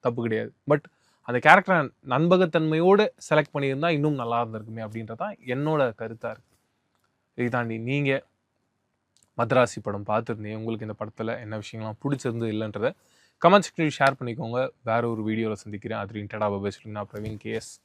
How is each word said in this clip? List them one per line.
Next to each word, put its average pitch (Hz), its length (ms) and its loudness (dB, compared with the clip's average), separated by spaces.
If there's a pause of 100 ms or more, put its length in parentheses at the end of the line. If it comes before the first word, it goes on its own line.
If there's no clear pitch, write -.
தப்பு 120 220 -2
கிடையாது. 110 320 -2 (140)
But 147 140 4 (400)
அந்த 123 160 -2
கேரக்டரை 165 520 6 (180)
நண்பகத்தன்மையோடு 170 1000 4 (220)
செலக்ட் 151 240 2
பண்ணியிருந்தா 139 340 0
இன்னும் 151 260 2
நல்லா 120 300 -2
இருந்திருக்குமே 110 320 -10
அப்படின்றதான் 113 580 -8 (120)
என்னோட 139 480 0
கருத்தா 113 360 -10
இருக்கு. - 240 -18 (800)
இதை 123 140 -2
தாண்டி 117 300 -2
நீங்க 135 460 0 (1120)
மദ്രാசி 120 440 2
படம் 101 240 -8
பார்த்துருந்தீங்க, 107 480 -4
உங்களுக்கு 110 320 -6
இந்த 107 100 -10
படத்துல 110 420 -8
என்ன 110 200 -10
விஷயங்கள்லாம் 110 420 -10
பிடிச்சிருந்து 127 480 -4
இல்லைன்றத 107 440 -2 (500)
கமெண்ட் 185 200 8
செக்ஷனில் 156 360 -4
ஷேர் 139 200 4
பண்ணிக்கோங்க. 123 520 -4 (140)
வேற 117 240 0
ஒரு 110 160 -4
வீடியோல 110 280 -2
சந்திக்கிறேன். 107 460 -10
அது 104 300 -8
டாடா 107 200 -2
பை 101 100 -2
பை 101 120 -2
சொல்லிட்டு 107 200 -16
நான் 104 220 -8
பிரவீன் 107 240 -10
கே 110 140 -12
எஸ். - 340 -10